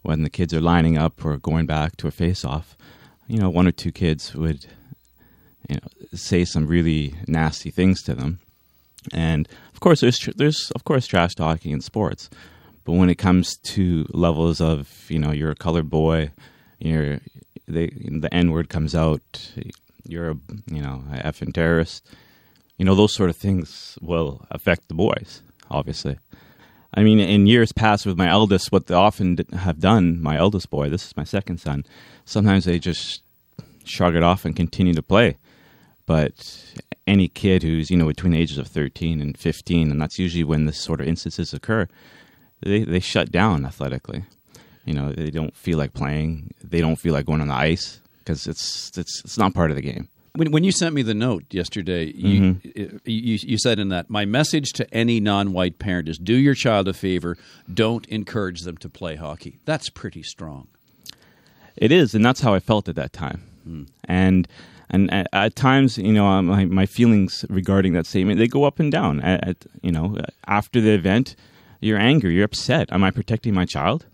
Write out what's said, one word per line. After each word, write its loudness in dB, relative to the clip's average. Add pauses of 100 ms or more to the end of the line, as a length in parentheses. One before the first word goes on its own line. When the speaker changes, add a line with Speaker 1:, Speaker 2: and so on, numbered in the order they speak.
Speaker 1:
when -2
the -2
kids -2
are 0
lining 4
up -2
or -2
going -2
back -4
to -12
a -4
face-off, -6 (520)
you -4
know, 2
one 4
or 6
two -6
kids -4
would, -4 (1040)
you -6
know, -12 (260)
say 0
some 0
really 0 (140)
nasty -2
things 2
to -4
them. -6 (760)
And, 0 (260)
of -20
course, 4
there's 4
tr-, -8
there's, 0
of -8
course, -2
trash 2
talking -2
in -4
sports. -6 (540)
But -2
when 6
it 4
comes 2
to -2
levels 0
of, -2
you -4
know, -2
you're -4
a -8
colored -2
boy, 0 (460)
you're, -4 (480)
they, -4
the -8
N-word 2
comes -4
out, -2 (500)
you're -8
a, -6 (320)
you -8
know, -10
a -8
effing -8
terrorist, 0 (720)
you -4
know, 6
those 6
sort 2
of -4
things -4
will -4
affect -2
the -10
boys, -2 (300)
obviously. -6 (720)
I 2
mean, 8
in 6
years 6
past 2
with -2
my 2
eldest, 4
what 2
they -2
often 4
d-, -4 (100)
have -2
done, 4
my 0
eldest 0
boy, -2
this -4
is -20
my -6
second -6
son, -6 (400)
sometimes 4
they 0
just -6 (640)
shrug 0
it 4
off 2
and -4
continue 0
to -2
play. 4 (680)
But -2 (420)
any 4
kid 0
who's, -2
you 2
know, 4
between 0
the 2
ages -2
of -8
thirteen -4
and -6
fifteen, 0
and -2
that's -6
usually -2
when 0
this -4
sort -6
of -4
instances -6
occur, -4 (720)
they, 0
they -2
shut -2
down 2
athletically. -10 (600)
You -4
know, -4
they -6
don't -6
feel -2
like -4
playing. -4
They -2
don't 2
feel -2
like -2
going 0
on -2
the -4
ice -2 (240)
'cause -6
it's, -10
it's, -10
it's -10
not 2
part 2
of -2
the -6
game. -10 (240)
Speaker 2:
When, 0
when 4
you 4
sent 0
me 0
the 0
note -2
yesterday, -4
you, 2
Speaker 1:
Mm-hmm. -10
Speaker 2:
you, -2
you -4
said 0
in -2
that, -4
"My -2
message 0
to -8
any 0
non-white 0
parent -4
is -8
do 0
your 4
child 0
a -4
favor, -4 (360)
don't 0
encourage -6
them -12
to -18
play -10
hockey." -14
That's -6
pretty -14
strong. -16 (1080)
Speaker 1:
It 2
is, 6
and 4
that's 4
how 4
I 2
felt 0
at -8
that -6
time. -10 (200)
Speaker 2:
Hmm. -14 (220)
Speaker 1:
And, 4 (440)
and 2
a-, -2
at 2
times, 4
you 2
know, 6
uh, 4
my, 4
my 2
feelings 2
regarding 2
that 0
statement, 0
they 4
go 2
up -2
and 0
down. 0
At, 0
at, -8 (160)
you -2
know, -2 (300)
after -2
the 4
event, 2 (460)
you're 0
angry, 2
you're 4
upset. -2
Am 4
I 4
protecting -2
my 2
child -2